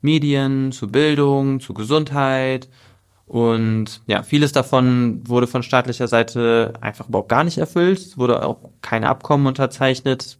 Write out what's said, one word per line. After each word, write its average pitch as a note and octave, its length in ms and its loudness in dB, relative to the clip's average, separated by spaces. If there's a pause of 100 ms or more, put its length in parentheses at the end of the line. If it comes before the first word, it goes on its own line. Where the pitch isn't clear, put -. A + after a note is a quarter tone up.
Medien, C#3 680 0
zu G#2+ 160 -10
Bildung, C#3 720 2
zu - 140 -14
Gesundheit. C3 960 -2 (560)
Und A2+ 800 0
ja, G#2 160 -2
vieles D3 300 2
davon B2+ 760 2
wurde A#2+ 200 2
von B2 140 -4
staatlicher B2 460 -2
Seite A#2 720 2
einfach - 300 -10
überhaupt G#2 200 -2
gar B2+ 140 4
nicht E3+ 140 -2
erfüllt. F3+ 420 0
Es - 180 -20
wurde A#2+ 280 0
auch - 120 -4 (240)
keine A2+ 280 -2
Abkommen C#3+ 360 0
unterzeichnet. C3 960 -2